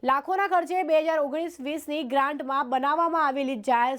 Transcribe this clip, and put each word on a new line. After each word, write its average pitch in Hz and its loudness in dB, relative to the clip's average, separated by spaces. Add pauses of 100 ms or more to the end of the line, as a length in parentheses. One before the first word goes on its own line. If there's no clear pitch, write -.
લાખોના 285 2
ખર્ચે 359 2
બે 311 6
હજાર 320 2
ઓગણીસ 320 -4
વીસની 302 -4
ગ્રાન્ટમાં 269 -2
બનાવવામાં 311 2
આવેલી 269 -2 (100)
જાહેર 254 2